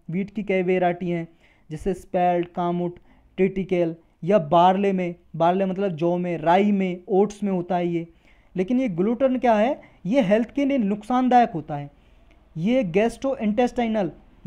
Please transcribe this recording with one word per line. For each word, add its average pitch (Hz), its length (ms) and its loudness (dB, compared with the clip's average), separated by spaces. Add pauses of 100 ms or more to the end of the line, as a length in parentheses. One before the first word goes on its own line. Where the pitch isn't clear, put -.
व्हीट 190 200 -6
की 214 140 -8
कई 185 200 0
वैरायटी 180 460 0
हैं, 170 180 -4 (440)
जैसे 170 220 -4
स्पेल्ट, 180 540 -2
कामुट, 175 520 -4 (380)
ट्रिटिकेल, 185 580 0 (280)
या 196 160 4
बार्ले 185 540 4
में, 180 220 -4 (200)
बार्ले 175 300 2
मतलब 190 240 -4
जौ 170 280 -2
में, 175 200 -4
राई 190 340 2
में, 185 380 -2
ओट्स 208 340 0
में 202 80 -2
होता 180 240 -2
है 175 120 0
ये। 170 200 -4 (480)
लेकिन 190 240 0
ये 262 100 0
ग्लूटेन 233 500 0
क्या 226 160 2
है, 240 260 0 (240)
ये 247 160 2
हेल्थ 220 300 2
के 277 140 -2
लिए 277 120 0
नुकसानदायक 240 720 2
होता 151 240 -8
है। 143 160 -10 (680)
ये 233 260 0
गैस्ट्रोइंटेस्टाइनल 220 1300 -2 (360)